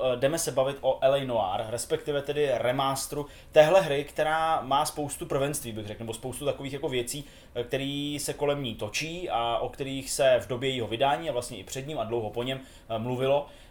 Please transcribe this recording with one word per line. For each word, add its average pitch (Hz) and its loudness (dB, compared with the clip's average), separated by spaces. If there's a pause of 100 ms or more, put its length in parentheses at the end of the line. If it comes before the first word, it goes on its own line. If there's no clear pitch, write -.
eh, 127 2
jdeme 143 2
se 156 -2
bavit 139 2
o 131 2
L 135 6
A 139 0
Noir, 110 0
respektive 143 -2
tedy 143 0
remasteru 135 0 (260)
téhle 156 10
hry, 147 0
která 160 2
má 139 2
spoustu 151 -6
prvenství, 139 -2
bych 107 -8
řekl, 107 -10
nebo 113 -6
spoustu 127 -8
takových 139 -2
jako 147 -4
věcí, 131 -4 (300)
eh, 120 -2
který 143 -4
se 143 -4
kolem 143 0
ní 113 -6
točí 160 -6
a 117 0
o 123 -4
kterých 135 -6
se 131 6
v - -8
době 131 -2
jejího 123 -2
vydání 143 0
a 135 -2
vlastně 120 -4
i 95 -10
před 135 -8
ním 151 -4
a 113 -2
dlouho 110 -2
po 117 -4
něm, 131 -4 (300)
eh, 113 -2
mluvilo. 127 0 (260)